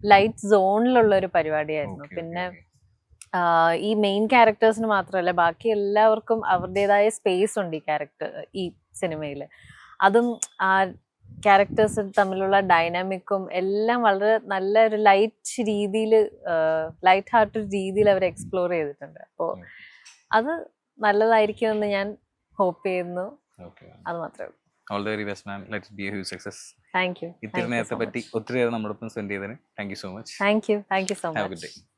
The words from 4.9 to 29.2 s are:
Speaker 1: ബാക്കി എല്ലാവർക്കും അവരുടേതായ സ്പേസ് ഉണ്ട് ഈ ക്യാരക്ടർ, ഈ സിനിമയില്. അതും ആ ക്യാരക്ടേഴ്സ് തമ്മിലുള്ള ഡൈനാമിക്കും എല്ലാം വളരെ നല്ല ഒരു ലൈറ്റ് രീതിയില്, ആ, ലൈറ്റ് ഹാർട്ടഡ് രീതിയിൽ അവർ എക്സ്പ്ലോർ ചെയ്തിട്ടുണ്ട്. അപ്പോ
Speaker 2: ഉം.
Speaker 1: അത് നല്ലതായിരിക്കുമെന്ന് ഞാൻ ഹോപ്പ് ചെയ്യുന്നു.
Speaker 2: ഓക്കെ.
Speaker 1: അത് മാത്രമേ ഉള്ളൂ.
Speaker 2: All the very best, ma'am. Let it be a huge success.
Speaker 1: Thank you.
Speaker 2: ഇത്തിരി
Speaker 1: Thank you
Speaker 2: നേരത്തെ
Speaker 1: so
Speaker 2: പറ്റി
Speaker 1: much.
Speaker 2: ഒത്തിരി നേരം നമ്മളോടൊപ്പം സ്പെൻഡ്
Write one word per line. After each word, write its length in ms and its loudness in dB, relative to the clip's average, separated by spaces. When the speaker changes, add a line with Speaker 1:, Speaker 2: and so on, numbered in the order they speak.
Speaker 1:
ബാക്കി 380 0
എല്ലാവർക്കും 760 2
അവരുടേതായ 640 2
സ്പേസ് 500 -2
ഉണ്ട് 180 -6
ഈ 20 -6
ക്യാരക്ടർ, 760 -8
ഈ 160 -6
സിനിമയില്. 520 -8
അതും 380 2
ആ 240 2
ക്യാരക്ടേഴ്സ് 680 2
തമ്മിലുള്ള 420 2
ഡൈനാമിക്കും 960 0
എല്ലാം 480 0
വളരെ 420 2
നല്ല 420 2
ഒരു 100 0
ലൈറ്റ് 680 2
രീതിയില്, 680 2
ആ, 420 0
ലൈറ്റ് 280 4
ഹാർട്ടഡ് 400 0
രീതിയിൽ 360 0
അവർ 160 2
എക്സ്പ്ലോർ 440 -4
ചെയ്തിട്ടുണ്ട്. 500 -6
അപ്പോ 320 -8
Speaker 2:
ഉം. 120 -12
Speaker 1:
അത് 360 -2
നല്ലതായിരിക്കുമെന്ന് 840 0
ഞാൻ 320 -6
ഹോപ്പ് 280 -2
ചെയ്യുന്നു. 500 -6
Speaker 2:
ഓക്കെ. 260 -20
Speaker 1:
അത് 120 -8
മാത്രമേ 280 -12
ഉള്ളൂ. 120 -20
Speaker 2:
All 160 -6
the 80 -6
very 160 -8
best, 100 -16
ma'am. 280 -14
Let 160 -10
it 120 -20
be 40 -8
a 60 -6
huge 200 -10
success. 280 -14
Speaker 1:
Thank 380 -6
you. 160 -14
Speaker 2:
ഇത്തിരി 200 -18
Speaker 1:
Thank 160 -6
you 80 -6
Speaker 2:
നേരത്തെ 220 -6
Speaker 1:
so 60 -8
Speaker 2:
പറ്റി 200 -6
Speaker 1:
much. 140 -14
Speaker 2:
ഒത്തിരി 240 -6
നേരം 160 0
നമ്മളോടൊപ്പം 360 -10
സ്പെൻഡ് 220 -10